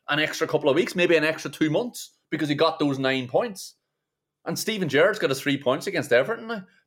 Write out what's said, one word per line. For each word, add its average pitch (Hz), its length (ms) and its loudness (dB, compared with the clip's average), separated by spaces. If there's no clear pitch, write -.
an 147 120 0
extra 156 260 -2
couple 147 240 0
of 131 60 4
weeks, 165 200 0
maybe 175 200 4
an 151 80 4
extra 156 260 -2
two 151 220 -2
months, 214 400 -4
because 151 200 -2
he 147 40 2
got 156 240 2
those 139 220 0
nine 131 280 0
points. 196 460 -4
And - 140 -6
Steven 190 300 -2
Gerrard's 170 280 4
got 156 140 0
his 135 100 -4
three 139 160 0
points 139 300 -2
against 156 260 -2
Everton 220 340 2
now. 220 180 -8